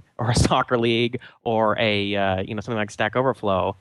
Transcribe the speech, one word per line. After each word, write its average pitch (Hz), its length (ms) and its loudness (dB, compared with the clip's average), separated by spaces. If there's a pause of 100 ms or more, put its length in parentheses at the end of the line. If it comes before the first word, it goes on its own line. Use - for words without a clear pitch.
(180)
or 113 120 -2
a 117 60 0
<laughs> - 140 4
soccer 127 280 2
league 117 420 0 (240)
or 110 360 2
a, 101 360 0
uh, 95 260 0
you - 120 -8
know, 107 80 -6
something 117 160 -6
like 107 140 -4
Stack 107 240 -2
Overflow, 98 640 0